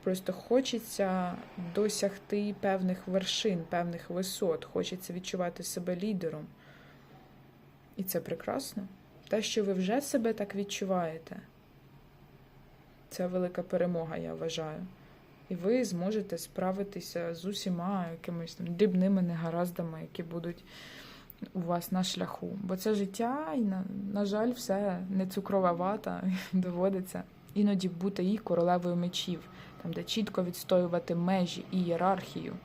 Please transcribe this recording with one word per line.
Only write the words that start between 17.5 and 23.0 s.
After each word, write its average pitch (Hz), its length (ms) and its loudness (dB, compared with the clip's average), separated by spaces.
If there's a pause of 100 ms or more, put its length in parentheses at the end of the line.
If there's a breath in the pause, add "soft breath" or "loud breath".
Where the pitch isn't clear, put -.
якимись 165 440 -6
там 175 120 -6
дрібними 185 540 6
негараздами, 170 800 0
які 165 220 -8
будуть 170 400 -6 (880 loud breath)
у 190 60 -2
вас 175 320 0
на 185 120 4
шляху. 180 600 -4
Бо 185 140 -2
це 214 180 2
життя, 233 600 0